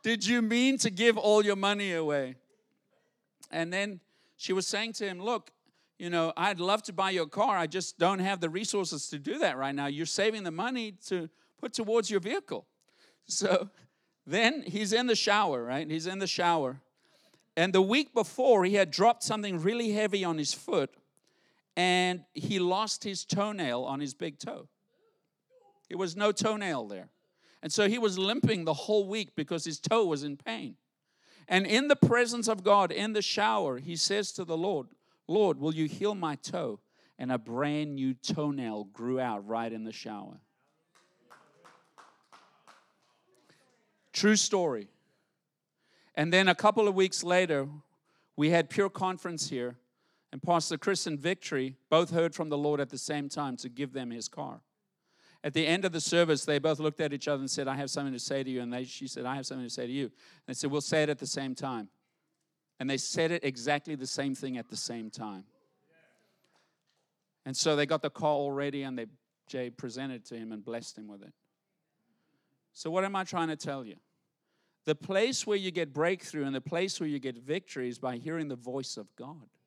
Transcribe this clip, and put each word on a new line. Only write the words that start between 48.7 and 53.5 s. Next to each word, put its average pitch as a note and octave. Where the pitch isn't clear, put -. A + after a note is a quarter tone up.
Conference F#3
here, B2
and C3+
Pastor E3
Chris F#3
and D3
Victory C3+
both E3
heard E3
from D#3+
the D3
Lord D3
at C3
the C3+
same D3
time C3+